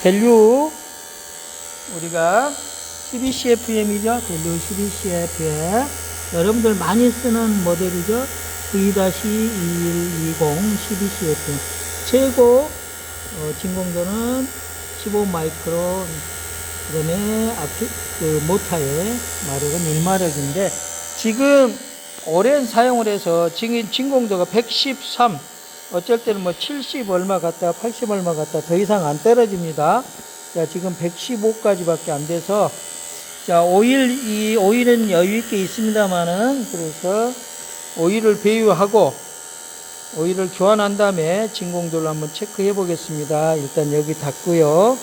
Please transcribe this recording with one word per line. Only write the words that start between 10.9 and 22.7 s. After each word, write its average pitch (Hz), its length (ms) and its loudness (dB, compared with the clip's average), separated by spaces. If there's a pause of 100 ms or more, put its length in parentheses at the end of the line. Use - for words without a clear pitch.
씨에프엠. 151 500 -2 (500)
최고, 247 520 6
어, - 1000 -8
진공도는 190 840 -2 (560)
십오 208 220 0
마이크론, 175 840 -2 (840)
그다음에 208 640 0
앞-, - 640 -8
그 151 260 0
모터의 170 720 0 (320)
마력은 143 320 -2
일 160 240 0
마력인데 175 680 0 (460)
지금 262 600 4 (500)
오랜 240 380 4
사용을 233 440 4